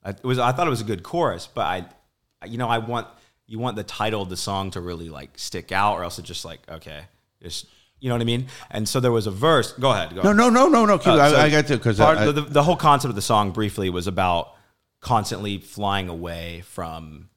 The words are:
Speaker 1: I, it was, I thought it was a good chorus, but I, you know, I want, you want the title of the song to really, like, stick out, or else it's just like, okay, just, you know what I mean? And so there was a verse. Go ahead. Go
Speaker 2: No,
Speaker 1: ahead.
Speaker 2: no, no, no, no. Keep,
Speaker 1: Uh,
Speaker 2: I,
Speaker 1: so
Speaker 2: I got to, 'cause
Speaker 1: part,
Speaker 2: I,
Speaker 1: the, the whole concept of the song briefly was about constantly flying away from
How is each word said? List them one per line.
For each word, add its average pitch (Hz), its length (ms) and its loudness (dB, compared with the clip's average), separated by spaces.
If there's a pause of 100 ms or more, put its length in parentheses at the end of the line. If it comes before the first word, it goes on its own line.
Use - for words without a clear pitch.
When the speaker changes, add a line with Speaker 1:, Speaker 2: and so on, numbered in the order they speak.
Speaker 1:
I, 98 60 -8
it 98 140 -14
was, 127 140 0
I 123 140 2
thought 165 160 0
it - 20 0
was 113 120 -2
a - 20 -8
good 101 180 -4
chorus, 135 500 -4
but 117 100 -4 (800)
I, 87 40 -16
you 117 120 -10
know, 120 100 -4
I 117 100 0
want, 113 300 -6 (400)
you 110 100 -10
want 120 160 -4
the 104 80 -8
title 107 400 -4
of 92 60 -6
the 90 80 -8
song 95 360 -4
to 92 80 -8
really, 85 280 -10
like, 69 280 -16
stick - 360 -10
out, 101 220 4
or 87 100 -6
else 87 160 -10
it's 80 80 -16
just - 160 -12
like, 82 160 -16 (100)
okay, 78 360 -16 (360)
just, - 240 -12 (340)
you 131 100 -4
know 120 60 0
what 117 40 0
I 117 60 0
mean? 123 220 -2 (220)
And 107 160 -4
so 131 140 -2
there 123 120 2
was 110 140 0
a 104 40 -4
verse. 127 420 2
Go 135 200 0
ahead. 85 180 -2
Go 85 60 -14
Speaker 2:
No, 95 40 -8 (100)
Speaker 1:
ahead. 202 60 4
Speaker 2:
no, 240 140 6
no, 254 180 6
no, 240 160 6
no. 202 140 4
Keep, - 160 -2
Speaker 1:
Uh, - 20 6
Speaker 2:
I, 147 140 8
Speaker 1:
so 147 100 6
Speaker 2:
I 151 80 6
got 151 200 4
to, 131 100 2
'cause 110 180 0
Speaker 1:
part, 147 220 6
Speaker 2:
I, 107 120 2
Speaker 1:
the, 147 120 -2
the 139 200 2
whole 170 140 4
concept 143 320 4
of 110 60 -4
the 98 80 -4
song 104 300 2
briefly 101 360 -2
was 90 180 -4
about 90 460 0 (480)
constantly 101 560 -2
flying 98 540 -4
away 85 560 -10
from 80 720 -14